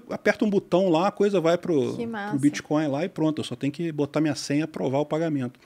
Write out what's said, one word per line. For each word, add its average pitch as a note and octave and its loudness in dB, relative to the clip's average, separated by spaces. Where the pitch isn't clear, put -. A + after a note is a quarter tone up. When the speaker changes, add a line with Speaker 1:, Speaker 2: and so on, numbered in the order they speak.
Speaker 1:
aperta G#3 0
um G#3+ 2
botão F#3+ 2
lá, E3+ 4
a G3+ 2
coisa G3+ 2
vai E3 4
pro, C#3+ 0
Speaker 2:
Que A#3 -6
massa. G#3+ -8
Speaker 1:
pro D3 -2
Bitcoin D3 0
lá C#3 -2
e G3 -6
pronto, D#3 -2
eu D3 -6
só B2+ -10
tenho C#3 -4
que E3+ -6
botar D3 -2
minha D3+ 0
senha C#3+ -2
e D#3 0
aprovar D3 -2
o D3 0
pagamento. D3+ -2